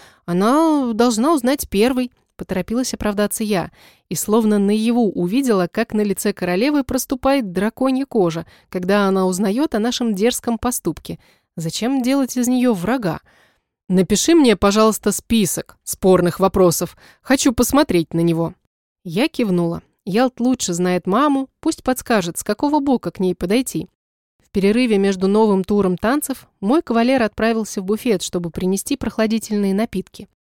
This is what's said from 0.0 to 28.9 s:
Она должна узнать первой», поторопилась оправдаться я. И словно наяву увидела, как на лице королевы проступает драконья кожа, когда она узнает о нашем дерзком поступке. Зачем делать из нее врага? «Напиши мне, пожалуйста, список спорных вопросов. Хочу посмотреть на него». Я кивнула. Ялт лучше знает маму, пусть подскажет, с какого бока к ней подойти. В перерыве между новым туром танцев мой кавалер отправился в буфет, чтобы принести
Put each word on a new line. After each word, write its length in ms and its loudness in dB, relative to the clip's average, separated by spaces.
Она 680 2
должна 380 2
узнать 360 0
первой», 420 0
поторопилась 580 -4
оправдаться 520 -2
я. 260 -2
И 80 -6
словно 420 2
наяву 540 2
увидела, 580 0
как 240 -4
на 60 0
лице 320 -2
королевы 500 0
проступает 720 -2
драконья 520 -2
кожа, 420 -2
когда 380 0
она 200 2
узнает 500 -2
о 20 0
нашем 340 -2
дерзком 460 -2
поступке. 640 -6
Зачем 480 -4
делать 340 0
из 120 0
нее 260 2
врага? 460 -2
«Напиши 460 2
мне, 180 6
пожалуйста, 560 2
список 720 -2
спорных 560 2
вопросов. 580 2
Хочу 300 2
посмотреть 640 0
на 60 0
него». 340 0
Я 240 -2
кивнула. 560 -2
Ялт 340 0
лучше 360 -2
знает 340 0
маму, 400 0
пусть 240 -4
подскажет, 560 -2
с 60 -12
какого 340 0
бока 320 0
к 80 -12
ней 160 0
подойти. 540 -4
В 100 -20
перерыве 460 2
между 300 2
новым 380 2
туром 340 0
танцев 480 -4
мой 220 0
кавалер 380 0
отправился 600 -2
в 40 -10
буфет, 380 -2
чтобы 280 -6
принести 460 -2